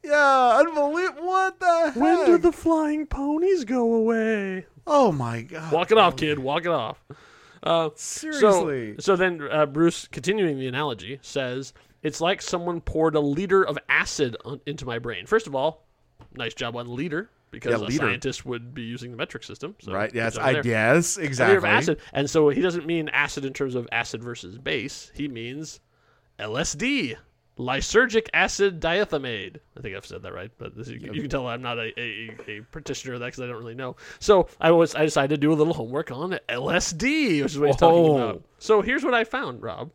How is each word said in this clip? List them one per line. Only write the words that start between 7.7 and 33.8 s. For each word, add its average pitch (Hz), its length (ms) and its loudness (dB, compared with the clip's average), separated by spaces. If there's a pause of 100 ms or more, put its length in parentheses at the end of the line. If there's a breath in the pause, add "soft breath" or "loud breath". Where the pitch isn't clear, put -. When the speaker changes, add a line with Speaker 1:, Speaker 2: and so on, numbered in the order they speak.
Speaker 2:
so, - 360 -10
Speaker 1:
Seriously. 175 680 2
Speaker 2:
so 196 180 2
then, 180 240 0 (100)
uh, 151 160 2
Bruce, 160 420 2
continuing 165 500 -2
the 131 80 -6
analogy, 127 560 -6
says, 131 500 -6 (300 soft breath)
"It's 151 180 -6
like 175 220 0
someone 175 380 -4
poured 160 340 0
a 151 60 4
liter 175 420 2
of 147 160 -2 (100)
acid 139 560 0
on, 131 220 -10
into 139 180 -10
my 120 140 -6
brain." 113 280 -8
First 220 200 0
of 139 80 -12
all, 147 300 -2 (520)
nice 123 180 -6
job 120 220 -8
on 120 180 -8
liter, 160 360 -6 (200)
because - 220 -6
Speaker 1:
Yeah, 113 60 0
Speaker 2:
a 104 80 -4
Speaker 1:
liter. 123 100 -2 (100)
Speaker 2:
scientist 123 400 -4
would 120 280 -10
be 127 80 -10
using 120 280 -12
the 117 60 -16
metric 127 280 -10
system. 143 360 -14
So 98 120 -10
Speaker 1:
Right, 104 200 -4
Speaker 2:
good 120 60 -4
Speaker 1:
yes, 113 160 -2
Speaker 2:
job 117 100 -6
Speaker 1:
I 135 100 4
Speaker 2:
there. 147 80 -2
Speaker 1:
guess, 120 540 2
Speaker 2:
A 202 40 -12
liter 156 60 -6
of 143 40 -4
Speaker 1:
exactly. 170 400 4
Speaker 2:
acid. 185 280 2 (140)
And 143 180 -2
so 151 200 6
he 139 100 0
doesn't 170 260 0
mean 160 220 -2
acid 143 380 0
in 131 80 -6
terms 135 200 -4
of 120 180 -4
acid 117 300 -4
versus 110 360 -14
base. 135 560 -8
He 147 140 -8
means 127 520 -12 (580)
L 107 200 -6
S 165 160 -4
D, 196 400 -4 (420)
lysergic 208 760 2
acid 185 460 2
diethamate. 135 800 -2 (200)
I - 20 -18
think 107 160 -10
I've 98 80 -12
said - 200 -16
that 92 100 -12
right, 95 240 -12
but - 180 -14
this, 117 120 -14
you, 117 120 -14
Speaker 1:
Yeah. - 120 -14
Speaker 2:
you 107 80 -6
can 139 100 -6
tell 135 160 -4
I'm 120 160 -8
not 120 160 -6
a, 113 220 -6
a, 110 360 -10 (120)
a 107 120 -10 (120)
practitioner 135 420 -10
of 120 60 -10
that 123 120 -8
'cause - 80 -14
I 123 60 -8
don't 120 120 -10
really 113 180 -14
know. 127 180 -10 (240 loud breath)